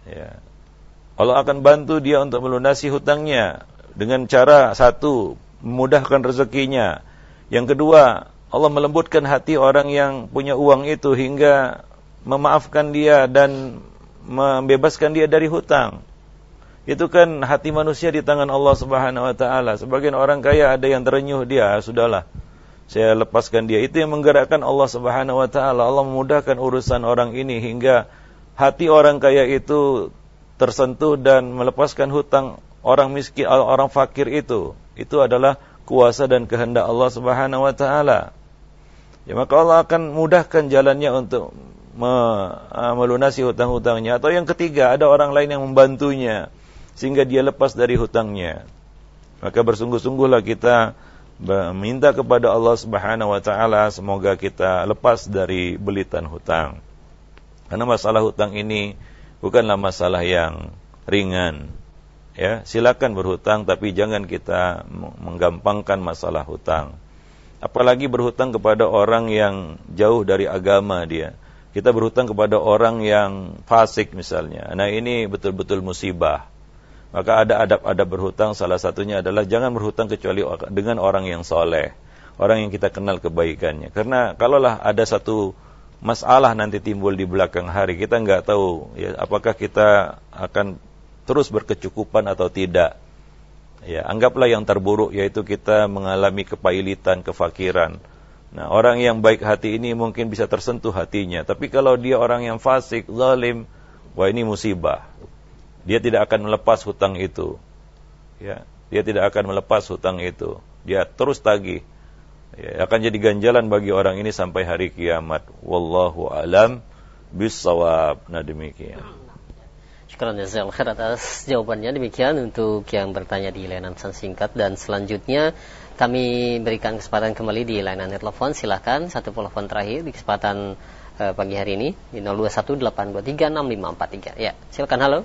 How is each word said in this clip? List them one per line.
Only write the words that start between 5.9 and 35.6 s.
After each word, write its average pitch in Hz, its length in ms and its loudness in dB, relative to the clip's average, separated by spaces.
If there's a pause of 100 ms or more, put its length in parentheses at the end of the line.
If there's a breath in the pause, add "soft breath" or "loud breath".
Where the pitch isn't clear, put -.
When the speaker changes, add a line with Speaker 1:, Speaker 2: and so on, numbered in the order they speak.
Speaker 1:
rezekinya. 127 800 0 (480 soft breath)
Yang 123 240 0
kedua, 147 560 6 (180)
Allah 147 220 2
melembutkan 147 560 2
hati 143 320 2
orang 139 320 4
yang 139 400 0
punya 139 240 -2
uang 143 320 6
itu 143 240 0
hingga 135 720 2 (400)
memaafkan 147 720 0
dia 147 320 6
dan 135 520 2 (440)
membebaskan 135 880 2
dia 156 160 2
dari 160 180 4
hutang. 143 540 -2 (880 soft breath)
Itu 147 240 -2
kan 165 320 4
hati 139 260 -2
manusia 156 380 -2
di 151 160 -2
tangan 147 240 2
Allah 139 260 4
Subhanahu 131 540 -2
wa 123 80 -2
taala. 123 400 0
Sebagian 131 400 -2
orang 139 240 2
kaya 143 340 4
ada 131 140 -2
yang 127 160 0
terenyuh 135 400 0
dia, 113 320 2
"Ah, 107 80 -4
sudahlah, 113 400 0 (640 loud breath)
saya 110 240 4
lepaskan 113 560 0
dia." 110 160 2
Itu 151 160 -2
yang 156 100 -2
menggerakkan 147 540 4
Allah 135 240 2
Subhanahu 127 560 -2
wa 120 80 -2
taala. 131 320 0
Allah 139 240 2
memudahkan 135 480 0
urusan 127 480 -2
orang 120 320 0
ini 131 240 -6
hingga 120 480 2 (480 soft breath)
hati 139 320 2
orang 147 320 8
kaya 139 260 6
itu 135 640 0 (520)
tersentuh 131 560 0
dan 127 400 4
melepaskan 139 560 -2
hutang 139 480 -2 (240)
orang 135 320 4
miskin, 131 320 -4
orang 131 400 4
fakir 135 400 0
itu. 117 480 -4 (160)
Itu 147 320 0
adalah 127 320 2 (320 soft breath)